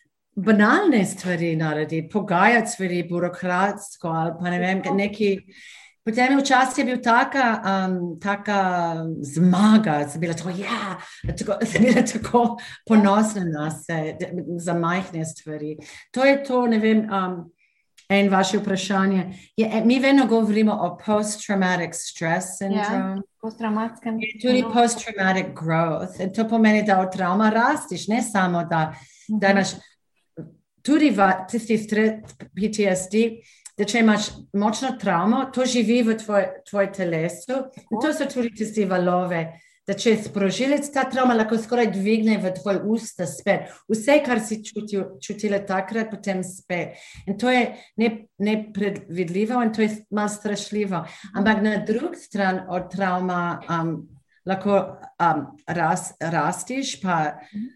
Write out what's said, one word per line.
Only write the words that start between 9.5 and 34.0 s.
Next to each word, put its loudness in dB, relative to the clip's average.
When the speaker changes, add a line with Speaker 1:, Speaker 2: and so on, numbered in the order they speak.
Speaker 1:
sem -8
bila -2
tako, -8
ja, -6
tako, -4
<laughs> 0
sem 2
bila 8
tako 2
ponosna 4
na -4
se, -6
d-, -8
za -4
majhne -2
stvari. -10
To 0
je 6
to, 0
ne 2
vem, 4
um, -4
en 4
vaše 2
vprašanje. 0
Je, 2
e, 0
mi 6
vedno 6
govorimo 4
o -2
post-traumatic -2
stress -4
Speaker 2:
Ja, -8
Speaker 1:
syndrome. -2
Speaker 2:
posttraumatskem -6
Speaker 1:
Je -6
tudi 0
Speaker 2:
sindromu. 2
Speaker 1:
post-traumatic 0
growth. -2
In -4
to -2
pomeni, 4
da 4
od -2
travma 2
rastiš, 0
ne 0
samo, 0
da, 0
da 0
Speaker 2:
Mhm. 4
Speaker 1:
imaš 2
tudi 6
va-, 4
tisti -2
stre-, 0
P -2
T 0
S 0
D, 0
da -4
če 0
imaš 4